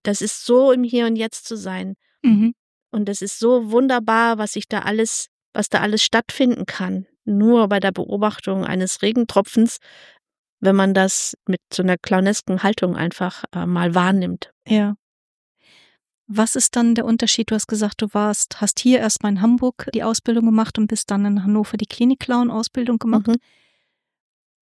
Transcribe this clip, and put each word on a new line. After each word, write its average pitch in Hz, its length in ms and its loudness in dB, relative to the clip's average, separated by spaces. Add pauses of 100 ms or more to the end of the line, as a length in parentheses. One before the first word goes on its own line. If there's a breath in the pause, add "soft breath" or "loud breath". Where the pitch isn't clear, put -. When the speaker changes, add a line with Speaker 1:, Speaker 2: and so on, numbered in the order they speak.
Speaker 1:
das 202 180 -2
ist - 240 -8
so 254 260 6
im 254 120 2
Hier 240 240 0
und 226 80 0
Jetzt 220 320 -8
zu 233 100 -10
sein. 190 380 -10 (260)
Speaker 2:
Mhm. 226 320 4 (380)
Speaker 1:
Und 208 180 -2
das 202 140 -8
ist - 160 -10
so 233 320 2
wunderbar, 233 680 2
was 214 160 -6
sich 208 160 -8
da 208 120 -4
alles, 220 480 -4 (240)
was - 160 -4
da - 120 0
alles 208 220 0
stattfinden - 640 0
kann. 190 400 -6 (180)
Nur 214 440 4
bei 202 100 0
der 196 120 0
Beobachtung 196 720 -4
eines 185 360 -4
Regentropfens, 226 760 0 (840 soft breath)
wenn 196 160 4
man 190 180 4
das 190 420 0 (120)
mit 185 120 -2 (140)
so - 80 -4
einer 180 160 2
clownesken 190 640 0
Haltung 196 340 0
einfach, - 500 -6 (100)
äh, 175 100 -4
mal 175 300 0
wahrnimmt. 180 580 0 (140)
Speaker 2:
Ja. 208 280 0 (1300 soft breath)
Was 220 280 0
ist - 200 0
dann 233 200 4
der 233 100 0
Unterschied? 226 460 0
Du 220 40 2
hast 214 120 -4
gesagt, 214 340 -2
du 214 120 -2
warst, 208 480 -2
hast - 180 -2
hier 247 200 4
erstmal 214 340 0
in 190 80 0
Hamburg 247 520 0
die 226 100 -2
Ausbildung 226 420 0
gemacht 220 320 2
und 214 100 2
bist - 240 -6
dann 202 140 0
in 202 180 0
Hannover 208 340 0
die 214 80 -4
Klinik-Clown-Ausbildung 240 1120 0
gemacht. 214 300 0
Speaker 1:
Mhm. 233 80 2 (1300)